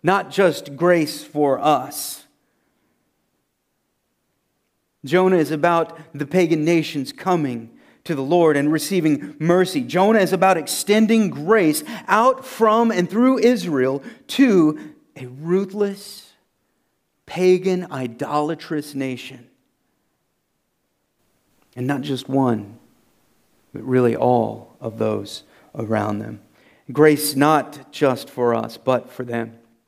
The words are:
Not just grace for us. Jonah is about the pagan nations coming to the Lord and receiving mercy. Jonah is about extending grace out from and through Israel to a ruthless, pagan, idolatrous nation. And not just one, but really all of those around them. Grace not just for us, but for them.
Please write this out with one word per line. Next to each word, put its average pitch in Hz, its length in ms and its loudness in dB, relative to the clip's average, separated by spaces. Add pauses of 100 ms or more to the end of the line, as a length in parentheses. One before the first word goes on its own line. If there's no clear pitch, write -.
Not 175 280 0
just 151 460 0
grace 170 480 0
for 143 340 0
us. - 680 -2 (2750)
Jonah 185 360 2
is 151 120 0
about 165 480 0 (140)
the 143 140 -8
pagan 165 380 2
nations 151 480 -2
coming 131 580 -4 (340)
to 165 100 -4
the 135 80 -6
Lord 156 340 4
and 143 140 0
receiving 156 680 -2
mercy. 175 420 2
Jonah 185 380 2
is 185 140 2
about 190 260 4
extending 214 720 2
grace 156 520 2 (240)
out 220 380 2
from 226 460 2
and 180 180 0
through 247 300 2
Israel 165 640 2 (260)
to 180 680 2 (220)
a 127 100 -14
ruthless, 190 1080 -6 (880)
pagan, 185 680 0
idolatrous 147 1040 -6
nation. 131 540 -10 (2250)
And 127 120 -6
not 139 160 -4
just 139 260 -8
one, 117 500 -2 (960)
but - 100 -14
really 127 320 2
all 113 680 -2
of 113 180 -12
those 107 440 -6 (320)
around 107 460 -4
them. 107 200 -14 (520)
Grace 147 420 4
not 143 580 0
just 131 380 -2
for 120 240 0
us, 113 220 -6
but 127 340 -2
for - 140 -12
them. 117 340 -8 (300)